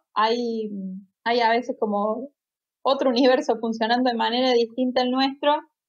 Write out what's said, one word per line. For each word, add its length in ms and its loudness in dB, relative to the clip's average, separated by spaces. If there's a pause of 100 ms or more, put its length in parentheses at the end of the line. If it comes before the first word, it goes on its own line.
(140)
hay, 560 -2 (540)
hay 160 0
a 100 2
veces 280 0
como 520 -2 (520)
otro 280 2
universo 500 2
funcionando 500 0
de 60 -2
manera 340 0
distinta 520 0
al 80 -2
nuestro 520 0 (260)